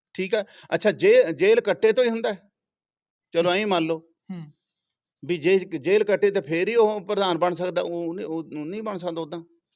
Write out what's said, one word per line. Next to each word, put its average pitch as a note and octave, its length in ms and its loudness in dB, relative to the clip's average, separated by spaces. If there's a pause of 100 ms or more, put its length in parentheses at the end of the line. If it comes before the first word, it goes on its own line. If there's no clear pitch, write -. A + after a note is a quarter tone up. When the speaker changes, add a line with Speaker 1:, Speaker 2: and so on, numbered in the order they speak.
(140)
Speaker 1:
ਠੀਕ F#3+ 200 -4
ਆ? G#3 100 0 (300)
ਅੱਛਾ, G3+ 160 0
ਜੇ-, F#3 420 4
ਜੇਲ੍ਹ G3+ 280 4
ਕੱਟੇ G#3+ 320 2
ਤੋਂ B3+ 120 2
ਹੀ A#3+ 40 2
ਹੁੰਦਾ A3+ 240 -4
ਹੈ? G3 60 -10 (920)
ਚਲੋ, F3 180 2
ਐਂ G3+ 160 0
ਮੰਨ F3 180 2
ਲਓ D#3+ 140 -2
Speaker 2:
ਹੂੰ। E3+ 460 -16 (800)
Speaker 1:
ਵੀ D#3+ 120 -4
ਜੇ F3 220 2
ਜੇਲ੍ਹ F3+ 460 0
ਕੱਟੇ G#3 260 2
ਤੇ F#3+ 100 -2
ਫੇਰ E3+ 280 -2
ਹੀ A3+ 60 0
ਉਹ G#3+ 260 2
ਪ੍ਰਧਾਨ F#3 380 0
ਬਣ F3+ 160 0
ਸਕਦਾ, F3+ 280 -2
ਉਹ E3+ 320 -6
ਨਹੀਂ, G3 120 -10
ਉਹ D#3+ 180 -8
ਨਹੀਂ D#3+ 380 -10
ਬਣ G#3 160 -8
ਸਕਦਾ E3 220 -6
ਉੱਦਾਂ। D#3+ 180 -8 (380)